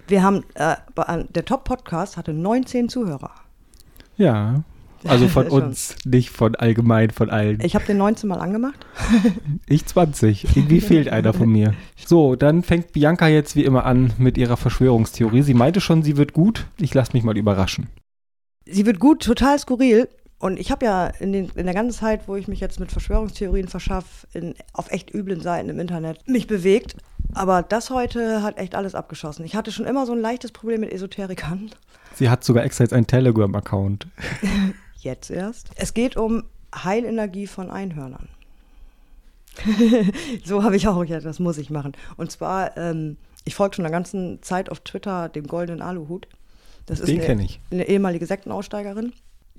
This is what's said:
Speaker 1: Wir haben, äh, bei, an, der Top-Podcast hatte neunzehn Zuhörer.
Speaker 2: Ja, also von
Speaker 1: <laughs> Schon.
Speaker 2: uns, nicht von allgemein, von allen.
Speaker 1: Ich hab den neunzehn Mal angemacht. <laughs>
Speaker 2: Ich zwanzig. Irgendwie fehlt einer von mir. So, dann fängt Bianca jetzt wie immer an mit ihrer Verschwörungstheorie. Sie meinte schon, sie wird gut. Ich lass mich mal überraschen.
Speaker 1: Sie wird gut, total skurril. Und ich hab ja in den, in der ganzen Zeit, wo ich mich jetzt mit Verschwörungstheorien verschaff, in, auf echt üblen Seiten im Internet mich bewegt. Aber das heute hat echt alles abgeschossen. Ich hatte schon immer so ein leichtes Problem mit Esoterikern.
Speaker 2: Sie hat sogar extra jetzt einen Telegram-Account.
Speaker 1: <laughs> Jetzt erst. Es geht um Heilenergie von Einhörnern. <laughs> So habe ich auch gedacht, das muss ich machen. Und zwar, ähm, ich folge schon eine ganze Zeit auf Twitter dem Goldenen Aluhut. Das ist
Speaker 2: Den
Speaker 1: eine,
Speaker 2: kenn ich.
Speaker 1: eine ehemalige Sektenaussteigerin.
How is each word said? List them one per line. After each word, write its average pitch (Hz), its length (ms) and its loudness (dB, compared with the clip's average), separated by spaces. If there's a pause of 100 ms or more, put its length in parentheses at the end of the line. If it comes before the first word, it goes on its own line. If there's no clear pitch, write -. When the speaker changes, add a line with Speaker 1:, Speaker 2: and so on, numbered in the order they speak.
Speaker 1:
Wir 185 160 4
haben, 196 300 2
äh, 151 220 0 (200)
bei, 143 80 -2
an, 170 280 -4
der 170 120 -4
Top-Podcast 220 720 -4
hatte 165 180 -8
neunzehn 240 540 -2
Zuhörer. 196 440 -6 (840)
Speaker 2:
Ja, 123 480 2 (440)
also 123 200 6
von 139 180 4
Speaker 1:
<laughs> - 40 -4
Schon. 135 140 4
Speaker 2:
uns, - 320 -8 (100)
nicht 127 240 2
von 113 240 0
allgemein, 113 560 4
von 107 220 -2
allen. 107 320 0
Speaker 1:
Ich 175 120 0
hab 208 120 -2
den 202 100 2
neunzehn 208 320 0
Mal 175 100 -4
angemacht. 226 460 -4 (360)
<laughs> 175 440 -2
Speaker 2:
Ich 151 220 2
zwanzig. 139 680 2
Irgendwie 147 260 6
fehlt 160 280 4
einer 110 240 2
von 113 160 4
mir. 107 240 6 (320)
So, 151 300 6
dann 151 260 4
fängt 170 300 0
Bianca 160 360 4
jetzt 151 280 4
wie 147 80 4
immer 131 220 4
an 127 340 4
mit 127 180 4
ihrer 120 200 2
Verschwörungstheorie. 117 840 2
Sie 143 120 4
meinte 143 280 4
schon, 160 220 2
sie 147 140 0
wird - 160 2
gut. 190 340 2 (100)
Ich 156 160 -2
lass 127 200 2
mich 117 100 2
mal 110 140 0
überraschen. 98 500 0 (800)
Speaker 1:
Sie 196 180 2
wird 202 140 2
gut, 302 240 6
total 240 340 2
skurril. 247 520 2 (280)
Und 190 220 -4
ich - 120 -6
hab 269 120 -4
ja 190 240 0
in - 240 -6
den, 196 240 -4
in 175 100 -6
der 180 80 -2
ganzen 220 240 -4
Zeit, 220 300 -4
wo 196 80 -6
ich 196 120 -8
mich 196 120 -8
jetzt 190 200 -6
mit 180 120 -8
Verschwörungstheorien 202 760 -2
verschaff, - 640 -8
in, 170 200 -8 (200)
auf - 180 -10
echt - 240 -8
üblen 190 240 -6
Seiten 170 300 -6
im 151 100 -6
Internet 165 480 -8
mich 254 180 0
bewegt. 196 500 0 (380)
Aber 185 300 2
das 226 260 -4
heute 233 540 -2
hat 208 160 -6
echt 185 160 -8
alles 196 180 -6
abgeschossen. 165 520 -12
Ich 165 100 -8
hatte 214 160 -6
schon 214 160 -8
immer 262 180 -2
so 233 60 -4
ein 233 100 -4
leichtes 233 300 -6
Problem 220 300 -6
mit 214 100 -6
Esoterikern. 190 800 -10 (420)
Speaker 2:
Sie 127 160 2
hat 117 140 2
sogar 117 220 4
extra - 180 0
jetzt 117 100 2
einen 123 140 4
Telegram-Account. 101 1040 0
Speaker 1:
<laughs> - 60 -20 (840)
Jetzt - 280 -12
erst. 202 460 -10
Es - 180 -6
geht 247 200 -2
um 226 280 -2 (320)
Heilenergie 208 720 -4
von 185 240 -12
Einhörnern. 151 580 -12 (1300)
<laughs> 214 540 2 (320)
So 202 200 -2
habe 208 120 2
ich 202 120 2
auch 180 140 0
gedacht, 160 240 -6
das 160 140 -8
muss 170 180 -2
ich 147 140 -10
machen. 143 220 -8 (240)
Und 170 140 -8
zwar, 180 460 -6
ähm, 160 400 -6 (260)
ich - 120 -10
folge 196 200 0
schon 175 100 -4
eine 156 60 -4
ganze 185 500 -6
Zeit 185 280 -6
auf - 120 -14
Twitter 185 460 -8
dem 147 200 -12
Goldenen 170 340 -8
Aluhut. 170 460 -10 (580)
Das - 140 -8
ist - 80 -8
Speaker 2:
Den 156 100 0
Speaker 1:
eine, 165 80 -4
Speaker 2:
kenn 117 140 0
ich. - 200 -6 (120)
Speaker 1:
eine 180 160 -4
ehemalige 180 400 -2
Sektenaussteigerin. 202 840 -10 (460)